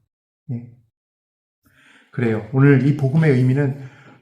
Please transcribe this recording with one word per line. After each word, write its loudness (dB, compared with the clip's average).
예. -14
그래요. -4
오늘 4
이 0
복음의 0
의미는 -2